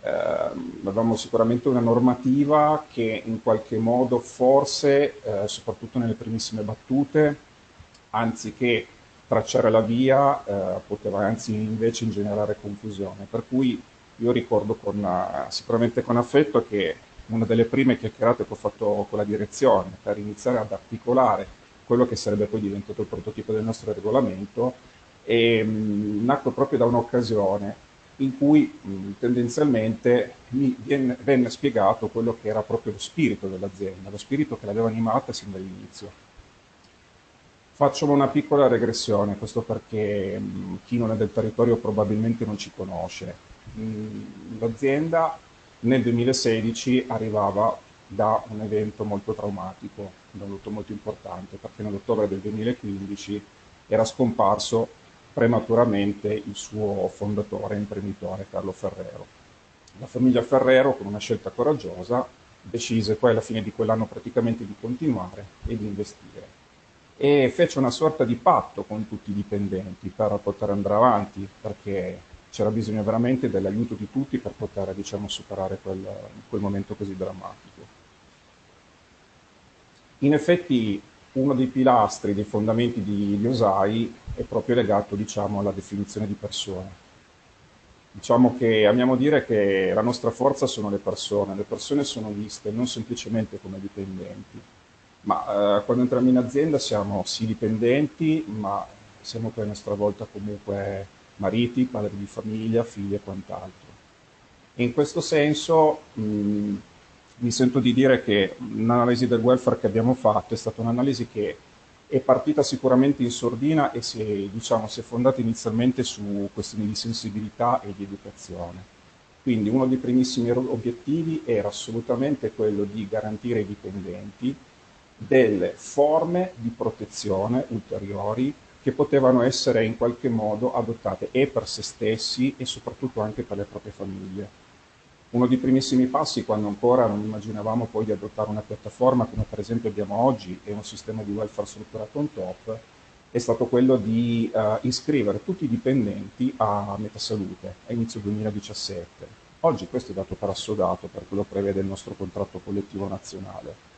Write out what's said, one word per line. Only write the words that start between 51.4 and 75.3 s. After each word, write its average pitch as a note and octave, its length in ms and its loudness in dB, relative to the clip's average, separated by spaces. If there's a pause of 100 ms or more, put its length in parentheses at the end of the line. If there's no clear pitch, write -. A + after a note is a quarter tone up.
perché - 280 -12
nell'ottobre G#2 420 0
del F#2+ 140 -4
duemilaquindici G2+ 1000 -6 (460)
era A2 180 2
scomparso A2 840 2 (440)
prematuramente A2 1000 2
il G2+ 240 -6
suo G2 580 -2
fondatore G#2 600 -4
e - 20 -2
imprenditore G2 720 -6
Carlo F#2 220 -4
Ferrero. - 540 -8 (760)
La A#2+ 60 -12
famiglia B2 360 4
Ferrero, C3 540 6
con G2 100 -8
una G#2 120 -6
scelta G2+ 320 -4
coraggiosa, A#2 760 -2 (340)
decise A2 540 -2
poi A#2+ 160 4
alla A2+ 100 4
fine A2 220 -4
di G#2 80 -6
quell'anno A2 360 0
praticamente A#2 600 -2
di G2+ 140 -12
continuare A2+ 640 -4 (200)
e A2 140 -4
di G#2 80 -4
investire. - 720 -10 (600)
E C#3+ 380 4
fece E3 240 2
una C3 120 2
sorta D#3 340 0
di A#2 100 0
patto A#2 480 2
con G#2+ 260 -6
tutti G#2 220 -10
i G2 40 -2
dipendenti G2 720 -4
per G2+ 340 0
poter G2+ 280 -4
andare G2+ 240 0
avanti, G#2 540 2 (120)
perché G2 680 -6 (240)
c'era G#2+ 200 0
bisogno G#2+ 320 -2
veramente A#2+ 480 2
dell'aiuto G2+ 440 -2
di G2+ 160 -8
tutti C3+ 280 -4
per F2+ 140 -6
poter, G2 420 -6
diciamo, G2+ 340 -8
superare F#2+ 540 -6